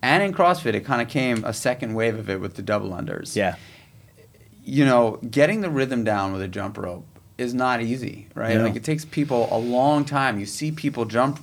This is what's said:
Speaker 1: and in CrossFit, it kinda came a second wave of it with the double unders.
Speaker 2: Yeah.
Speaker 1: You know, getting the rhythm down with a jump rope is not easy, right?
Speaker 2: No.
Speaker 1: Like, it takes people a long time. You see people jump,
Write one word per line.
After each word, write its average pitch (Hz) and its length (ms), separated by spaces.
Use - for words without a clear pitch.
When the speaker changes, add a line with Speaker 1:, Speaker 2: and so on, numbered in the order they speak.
Speaker 1:
and 147 200
in 196 100
CrossFit, 175 420
it 101 120
kinda 120 180
came 120 400
a - 80
second 123 420
wave 113 220
of 101 140
it 95 100
with 95 140
the 98 80
double 101 280
unders. - 440
Speaker 2:
Yeah. 92 220
Speaker 1:
You 139 200
know, 120 340
getting 151 340
the 180 80
rhythm 131 340
down 101 280
with 95 100
a 95 60
jump 98 300
rope 90 280
is 123 180
not 127 280
easy, 120 520
right? 113 220
Speaker 2:
No. 113 80
Speaker 1:
Like, 110 120
it 117 80
takes 156 200
people 135 460
a - 80
long 131 460
time. 135 340
You 101 80
see 151 240
people 143 340
jump, 123 380